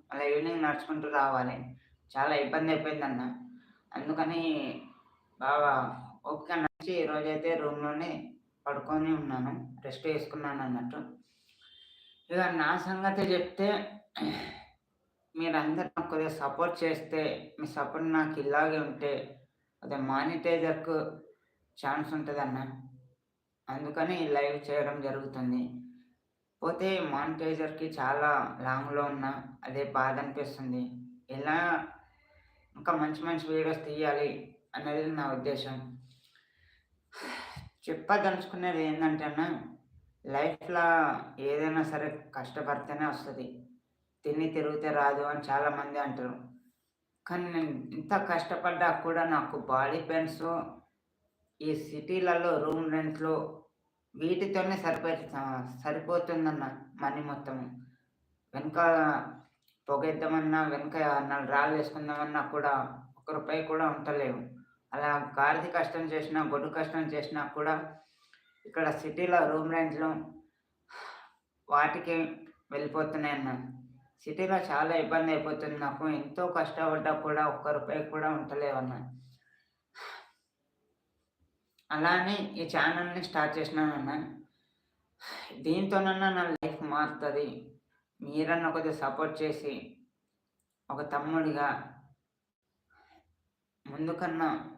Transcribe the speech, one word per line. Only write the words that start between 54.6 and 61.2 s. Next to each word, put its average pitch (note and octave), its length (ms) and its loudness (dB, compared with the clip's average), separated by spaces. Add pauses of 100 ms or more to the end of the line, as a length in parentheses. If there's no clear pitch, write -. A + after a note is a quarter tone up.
సరిపోయి-, E3 520 0 (540)
సరిపోతుందన్న D#3+ 840 0 (360)
మనీ C#3+ 200 0
మొత్తము. C#3 440 -6 (880)
వెనక D3+ 260 -2 (1080)
పొగేద్దామన్నా, D#3 720 2 (120)
వెనక D3 220 -4 (340)